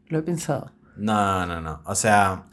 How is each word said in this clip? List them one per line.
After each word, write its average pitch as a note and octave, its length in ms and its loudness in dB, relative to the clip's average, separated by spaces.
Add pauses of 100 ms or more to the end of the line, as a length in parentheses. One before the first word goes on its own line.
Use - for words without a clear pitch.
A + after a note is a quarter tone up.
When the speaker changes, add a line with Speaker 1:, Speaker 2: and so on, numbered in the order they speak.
Speaker 1:
Lo D#3 140 -2
he - 20 -2
pensado. D#3+ 500 -4 (240)
Speaker 2:
No, G2+ 500 0
no, E2+ 140 -6
no. D#2+ 240 -10
O G2 120 -6
sea, G2 560 2